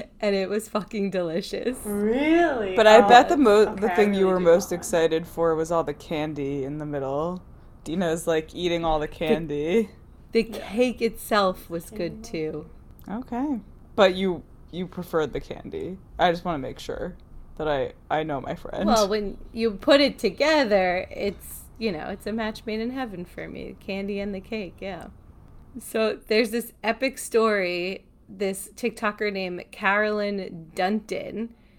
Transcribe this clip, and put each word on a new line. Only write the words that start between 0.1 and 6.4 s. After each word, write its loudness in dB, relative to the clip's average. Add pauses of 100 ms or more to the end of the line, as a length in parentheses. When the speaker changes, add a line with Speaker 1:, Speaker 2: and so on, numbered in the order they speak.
Speaker 1:
and 0
it 0
was -4
fucking -2
delicious. -4
Speaker 2:
Really? 2
Speaker 3:
But 8
I 12
Speaker 2:
Oh, 8
Speaker 3:
bet 10
the 2
Speaker 2:
that's, 4
Speaker 3:
mo-, 6 (220)
Speaker 2:
okay, -8
Speaker 3:
the 0
Speaker 2:
I -4
Speaker 3:
thing 4
you 2
Speaker 2:
really 4
Speaker 3:
were 2
Speaker 2:
do 0
Speaker 3:
most 8
Speaker 2:
want -8
one. -2
Speaker 3:
excited 0
for 0
was -2
all 2
the -4
candy -4